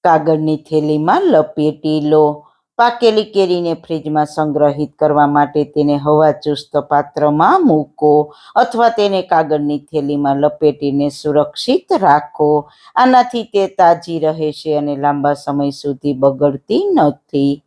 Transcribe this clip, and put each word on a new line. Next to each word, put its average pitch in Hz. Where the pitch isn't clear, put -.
કાગળની 156
થેલીમાં 156
લપેટી 151
લો. 151
પાકેલી 233
કેરીને 180
ફ્રીજમાં 151
સંગ્રહિત 147
કરવા 147
માટે 147
તેને 147
હવાચુસ્ત 151
પાત્રમાં 151
મૂકો 151
અથવા 233
તેને 202
કાગળની 147
થેલીમાં 143
લપેટીને 147
સુરક્ષિત 151
રાખો. 151
આનાથી 247
તે 196
તાજી 170
રહેશે 156
અને 147
લાંબા 143
સમય 143
સુધી 139
બગડતી 143
નથી. 147